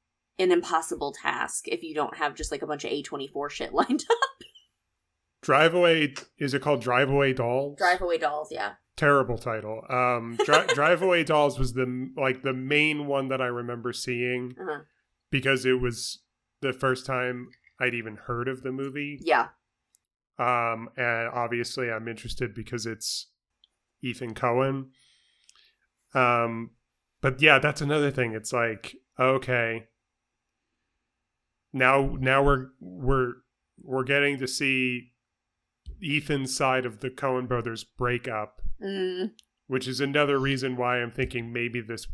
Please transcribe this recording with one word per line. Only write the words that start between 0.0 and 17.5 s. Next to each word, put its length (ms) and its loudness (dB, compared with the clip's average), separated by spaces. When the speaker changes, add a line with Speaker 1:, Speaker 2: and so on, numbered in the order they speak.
Speaker 1:
an 120 4
impossible 600 0
task 560 -6
if 140 -6
you 120 -12
don't 220 -4
have 180 -2
just, 160 -8
like, 120 -4
a 40 -6
bunch 180 -6
of 60 -6
A 120 -2
twenty-four 480 -8
shit 240 -8
<laughs> 0 -
lined 360 0
up. 360 0
Speaker 2:
Drive 320 4
Away, 400 4
is 160 -2
it 80 0
called 180 2
Drive 300 2
Away 240 4
Dolls? 420 -2
Speaker 1:
Drive 240 2
Away 160 0
Dolls, 340 -2
yeah. 240 -6
Speaker 2:
Terrible 400 4
title. 540 -6
Um, 520 0
Dri-, 240 6
Speaker 1:
<laughs> 80 2
Speaker 2:
Drive 280 4
Away 200 4
Dolls 360 4
was 160 0
the, 420 -2
like, 260 0
the 120 -2
main 520 2
one 220 0
that 140 -2
I 40 0
remember 460 -6
seeing 640 -4
Speaker 1:
Uh-huh. 260 -8
Speaker 2:
because 360 2
it 160 4
was 380 -6
the 100 -2
first 320 -2
time 440 -4